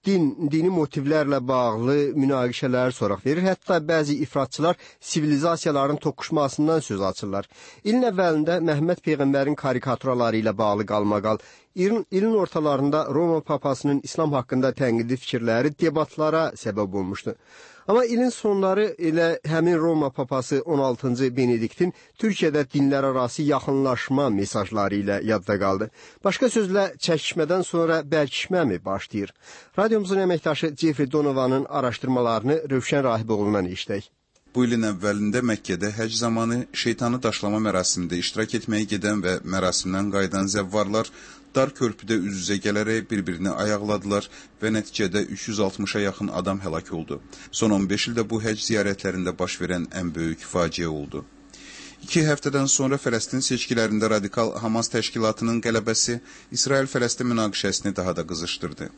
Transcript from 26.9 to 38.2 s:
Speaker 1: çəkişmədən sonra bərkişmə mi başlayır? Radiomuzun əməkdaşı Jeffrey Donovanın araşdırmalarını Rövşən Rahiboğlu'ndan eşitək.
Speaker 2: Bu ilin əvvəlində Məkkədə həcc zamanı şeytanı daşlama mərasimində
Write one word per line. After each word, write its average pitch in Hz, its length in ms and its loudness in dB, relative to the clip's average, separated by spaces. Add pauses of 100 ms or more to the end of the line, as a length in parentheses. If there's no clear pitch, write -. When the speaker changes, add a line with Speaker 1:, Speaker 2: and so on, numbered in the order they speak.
Speaker 1:
çəkişmədən 170 600 0
sonra 165 400 0
bərkişmə 151 640 0
mi 90 160 0
başlayır? 98 480 -4 (460)
Radiomuzun 196 460 2
əməkdaşı 160 520 0
Jeffrey 147 340 2
Donovanın 135 540 2
araşdırmalarını 127 920 0 (100)
Rövşən 135 340 0
Rahiboğlu'ndan 104 680 2
eşitək. 98 380 -8 (440)
Speaker 2:
Bu 123 100 4
ilin 117 260 2
əvvəlində 104 500 0
Məkkədə 101 560 -2
həcc 113 240 -2
zamanı 117 520 -2
şeytanı 120 500 -2
daşlama 107 340 -2
mərasimində 90 640 0